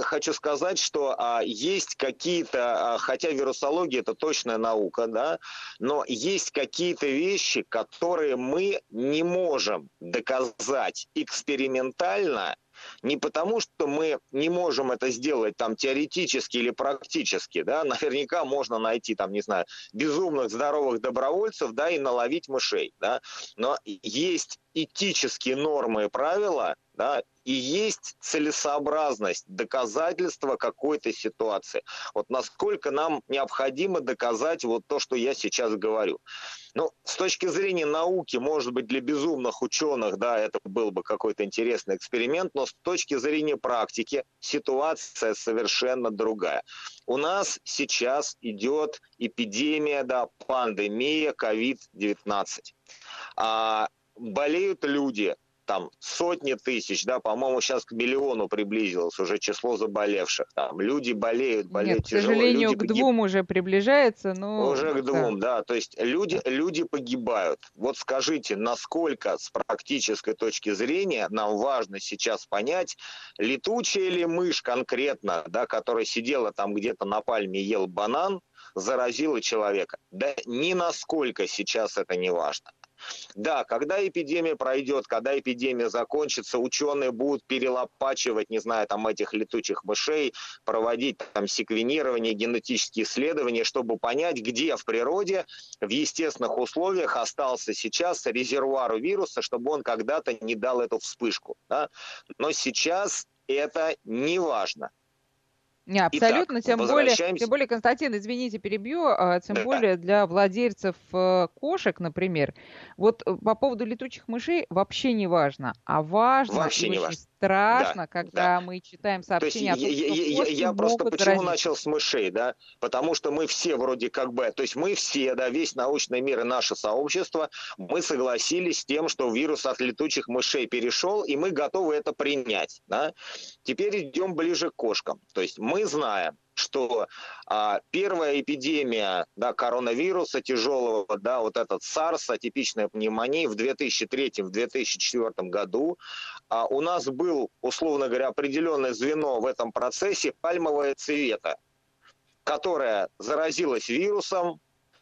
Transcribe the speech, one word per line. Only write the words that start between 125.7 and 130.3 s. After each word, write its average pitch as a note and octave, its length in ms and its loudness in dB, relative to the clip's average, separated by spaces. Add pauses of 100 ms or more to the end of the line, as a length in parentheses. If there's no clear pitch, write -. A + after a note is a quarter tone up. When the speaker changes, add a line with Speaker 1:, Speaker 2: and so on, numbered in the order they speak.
Speaker 1:
научный C3 440 0
мир C3 220 2
и - 20 0
наше A#2+ 320 0
сообщество, D3 760 0 (280)
мы D3+ 240 -2
согласились D3 800 0
с - 60 -10
тем, D3+ 220 0
что C3 220 0
вирус C#3+ 360 0
от C3 140 0
летучих B2+ 480 0
мышей B2 400 0